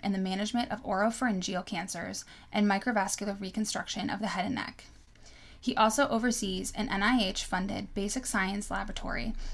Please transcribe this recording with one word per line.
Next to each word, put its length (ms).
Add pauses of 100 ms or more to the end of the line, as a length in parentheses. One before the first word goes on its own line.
in 80
the 60
management 520
of 140
oropharyngeal 800
cancers 640 (260)
and 140
microvascular 760
reconstruction 680
of 100
the 60
head 180
and 120
neck. 280 (800)
He 140
also 320
oversees 640
an 140
N 140
I 200
H-funded 680
basic 320
science 460
laboratory 640 (200)